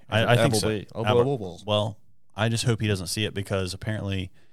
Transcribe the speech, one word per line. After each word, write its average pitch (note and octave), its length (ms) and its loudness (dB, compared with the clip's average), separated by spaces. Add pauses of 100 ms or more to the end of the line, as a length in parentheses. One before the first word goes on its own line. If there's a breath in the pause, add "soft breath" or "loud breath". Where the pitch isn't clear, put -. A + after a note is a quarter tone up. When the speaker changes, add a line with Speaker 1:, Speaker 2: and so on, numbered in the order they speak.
Speaker 1:
I, A2 120 2
Speaker 2:
Ever, G#2+ 100 2
Speaker 1:
I A#2+ 40 6
think A#2 180 4
Speaker 2:
ever - 40 2
Speaker 1:
so. G#2 120 0
Speaker 2:
be. G#2 240 -4
Ever, G#2 140 -4
Speaker 1:
Ever. A#2 140 6
Speaker 2:
ever, C#3 120 2
ever. F#2 220 -6 (100)
Speaker 1:
Well, G#2 320 0 (380)
I A2+ 140 2
just A2+ 160 0
hope A#2 160 2
he G#2+ 60 0
doesn't F#2+ 200 0
see G#2+ 180 -2
it D2+ 80 -4
because F#2+ 400 -4
apparently G2 560 -6 (240 soft breath)